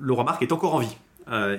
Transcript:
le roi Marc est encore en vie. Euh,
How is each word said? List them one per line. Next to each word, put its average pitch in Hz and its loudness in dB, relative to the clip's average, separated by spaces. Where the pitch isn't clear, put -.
le 127 0
roi 120 2
Marc 151 -2
est 127 0
encore 165 0
en 151 2
vie. 113 -2
Euh, 101 -2